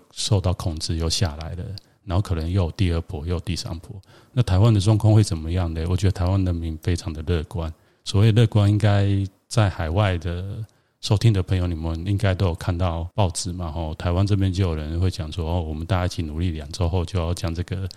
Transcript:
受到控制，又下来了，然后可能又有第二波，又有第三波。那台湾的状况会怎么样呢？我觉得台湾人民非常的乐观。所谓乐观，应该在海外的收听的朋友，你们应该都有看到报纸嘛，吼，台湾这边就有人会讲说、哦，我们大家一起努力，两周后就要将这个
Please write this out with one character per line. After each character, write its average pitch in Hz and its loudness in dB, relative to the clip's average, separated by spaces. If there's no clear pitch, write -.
受 - 2
到 87 2
控 78 -4
制， 82 -4
又 82 -2
下 78 -2
来 80 -10
了， 87 -10
然 87 -2
后 - 4
可 - -4
能 80 -2
又 92 2
有 80 -2
第 90 0
二 82 0
波， 73 -10
又 87 -2
有 82 -2
第 87 -6
三 - -8
波。 98 -16
那 123 2
台 95 2
湾 113 6
的 104 4
状 107 4
况 107 4
会 107 8
怎 85 -4
么 80 -6
样 87 0
呢？ 80 -4
我 90 0
觉 92 2
得 90 4
台 90 -2
湾 95 2
人 90 0
民 82 -4
非 90 0
常 80 -6
的 78 -10
乐 82 0
观。 80 -6
所 - 2
谓 113 8
乐 110 6
观， 104 4
应 104 4
该 101 4
在 107 2
海 82 -4
外 92 2
的 95 -8
收 - 2
听 113 4
的 95 2
朋 92 0
友， 90 0
你 87 -2
们 82 -4
应 101 2
该 95 2
都 90 2
有 80 -2
看 - -4
到 85 -2
报 98 2
纸 - -6
嘛， 87 -6
吼， 78 -6
台 - -2
湾 90 2
这 101 2
边 95 2
就 95 0
有 80 -2
人 78 -4
会 92 2
讲 80 -6
说、 82 -4
哦， 87 -2
我 80 -6
们 78 -6
大 90 0
家 90 0
一 87 -2
起 - -6
努 78 -6
力， 90 0
两 78 -8
周 87 0
后 87 0
就 87 -4
要 85 -2
将 87 -4
这 85 -4
个 95 -6